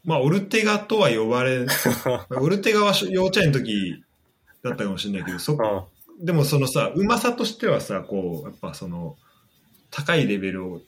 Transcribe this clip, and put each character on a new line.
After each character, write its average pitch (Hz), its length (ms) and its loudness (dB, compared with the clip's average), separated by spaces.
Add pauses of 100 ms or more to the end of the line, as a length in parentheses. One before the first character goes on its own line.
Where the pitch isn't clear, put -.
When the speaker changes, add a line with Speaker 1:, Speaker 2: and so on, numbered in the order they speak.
Speaker 1:
ま 160 120 0
あ、 131 40 2
オ 135 80 4
ル 196 140 4
テ 220 220 0
ガ 208 140 2
と 214 200 0
は 160 120 6
呼 110 160 2
ば 123 180 2
れ、 127 220 0 (340)
Speaker 2:
<laughs> 123 300 -2
Speaker 1:
オ 127 180 0
ル 196 120 2
テ 220 120 2
ガ 208 120 4
は 202 100 4
し 196 120 0
ょ-、 - 40 -4
幼 185 140 2
稚 190 180 2
園 151 100 4
の 135 60 2
時 98 440 -4 (600)
だ 123 80 -4
っ - 60 -6
た 107 80 -4
か 98 60 -4
も 87 80 -6
し 104 100 -6
れ 98 60 -4
な 92 60 -6
い 82 40 -8
け 92 80 -6
ど、 90 60 -8
そ-、 151 220 -2
Speaker 2:
あ 104 180 0
あ。 95 80 -8 (340)
Speaker 1:
で 175 120 -2
も 151 120 4
そ 147 140 2
の 135 80 2
さ、 117 280 0
う 190 100 2
ま 226 140 2
さ - 140 0
と - 120 -4
し - 120 -6
て 233 100 -4
は 160 140 2
さ、 95 200 -6
こ 87 440 -6
う、 73 40 -14
や - 60 -16
っ - 40 -20
ぱ 82 160 -10
そ 92 140 -12
の、 85 280 -10 (760)
高 165 260 -2
い 135 100 2
レ 101 120 0
ベ 95 140 -4
ル 92 140 -6
を 87 220 -10